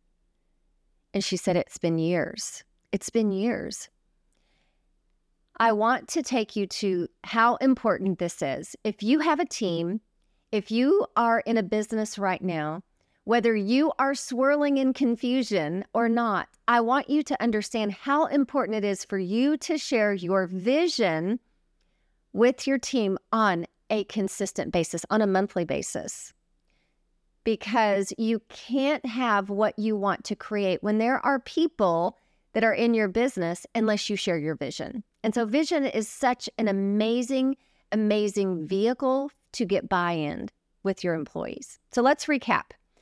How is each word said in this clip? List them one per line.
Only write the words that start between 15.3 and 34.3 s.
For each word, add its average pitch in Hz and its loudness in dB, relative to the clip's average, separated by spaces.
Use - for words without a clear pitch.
or 233 2
not, 226 0
I 240 6
want 240 0
you 294 2
to - -4
understand 214 0
how 285 0
important 247 0
it 208 0
is 202 -2
for 196 -4
you 233 2
to 311 -2
share 214 0
your 185 0
vision 208 0
with 247 2
your 269 2
team 208 0
on 196 2
a 214 0
consistent - -4
basis, 165 -2
on 220 2
a 208 4
monthly 190 0
basis. - -6
Because 208 0
you 226 0
can't 277 -2
have 220 0
what 208 0
you 214 0
want 196 0
to 208 -4
create 202 -2
when 214 2
there 240 2
are 277 2
people 190 0
that 220 0
are 220 4
in 233 2
your 214 2
business 185 -2
unless 214 0
you 208 -2
share 180 -2